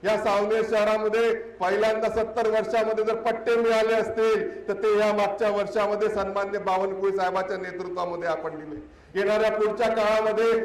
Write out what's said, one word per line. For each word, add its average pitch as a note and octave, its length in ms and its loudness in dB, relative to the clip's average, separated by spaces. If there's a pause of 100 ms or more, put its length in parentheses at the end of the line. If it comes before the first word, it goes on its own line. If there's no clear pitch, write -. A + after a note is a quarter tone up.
या G#3+ 140 0
सावनेर G#3 520 0
शहरामध्ये G#3+ 640 2 (280)
पहिल्यांदा G#3+ 500 2
सत्तर A3+ 400 -2
वर्षामध्ये A3 540 0
जर A3+ 180 0
पट्टे A3+ 340 0
मिळाले A3+ 380 2
असतील A3 720 0
तर G3+ 60 -2
ते G#3 240 2
या G#3 160 2
मागच्या G3+ 360 0
वर्षामध्ये G#3 580 0
सन्माननीय G3 520 -2
बावनकुळे F#3+ 560 0
साहेबांच्या F#3+ 420 -2
नेतृत्वामध्ये F3+ 680 -6
आपण D#3 280 -4
दिले. D3+ 240 -12 (340)
येणाऱ्या G#3+ 380 2
पुढच्या A3 360 0
काळामध्ये A3 640 2 (120)